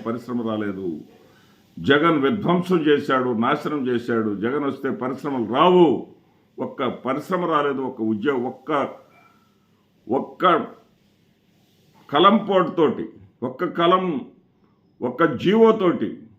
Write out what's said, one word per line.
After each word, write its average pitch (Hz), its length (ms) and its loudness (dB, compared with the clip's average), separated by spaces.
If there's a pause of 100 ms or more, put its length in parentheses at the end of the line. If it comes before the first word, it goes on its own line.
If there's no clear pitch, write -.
పరిశ్రమ 120 420 -6
రాలేదు. 101 400 -4 (1000)
జగన్ 151 360 4
విధ్వంసం 170 640 0
చేశాడు, 135 420 2 (140)
నాశనం 147 460 -2
చేశాడు, 117 400 -2 (140)
జగన్ 135 260 -2
వస్తే 131 200 -6 (120)
పరిశ్రమలు 127 440 -6 (100)
రావు, 180 300 6 (800)
ఒక్క 131 220 -4 (160)
పరిశ్రమ 147 480 -4
రాలేదు, 143 380 0
ఒక్క 104 100 -10 (120)
ఉద్యోగం, 120 300 -2 (100)
ఒక్క, - 200 -10 (1500)
ఒక్క - 240 -6 (1700)
కలంపోటుతోటి, 175 920 2 (420)
ఒక్క 175 200 -6 (120)
కలం, 180 260 4 (1040)
ఒక్క 123 160 0 (180)
జీవోతోటి 185 680 4 (280)